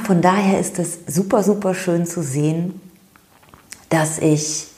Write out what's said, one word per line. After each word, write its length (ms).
von 160
daher 380
ist 180
es 300
super, 340
super 320
schön 320
zu 160
sehen, 580
dass 300
ich 600